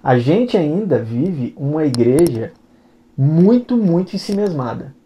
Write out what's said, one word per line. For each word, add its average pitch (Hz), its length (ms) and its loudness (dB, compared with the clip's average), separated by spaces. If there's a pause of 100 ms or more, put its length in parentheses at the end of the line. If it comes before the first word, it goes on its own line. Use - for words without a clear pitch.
A 131 160 4
gente 196 360 2
ainda 160 440 0
vive 120 580 -4
uma 151 280 -2
igreja 123 680 0 (640)
muito, 190 580 2
muito 185 400 0
ensimesmada. 151 800 -6 (120)